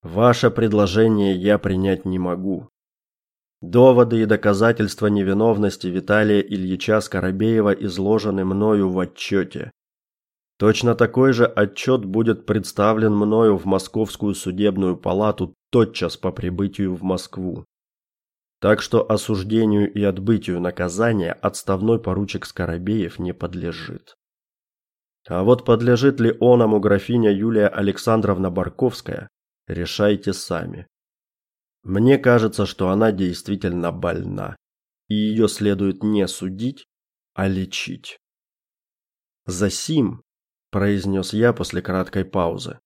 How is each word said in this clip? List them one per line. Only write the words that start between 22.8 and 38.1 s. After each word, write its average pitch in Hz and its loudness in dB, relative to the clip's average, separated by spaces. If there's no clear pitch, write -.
не 90 -4
подлежит. - -10
А 90 -2
вот 123 4
подлежит 123 4
ли 113 2
оному 117 4
графиня 104 2
Юлия 107 2
Александровна 101 0
Барковская, 92 -4
решайте 98 -2
сами. 87 -10
Мне 113 4
кажется, 110 2
что 92 -4
она 107 2
действительно 90 -4
больна, 92 -8
и 107 -2
ее 107 2
следует 98 -2
не 104 0
судить, 95 -8
а 95 -2
лечить". 95 -6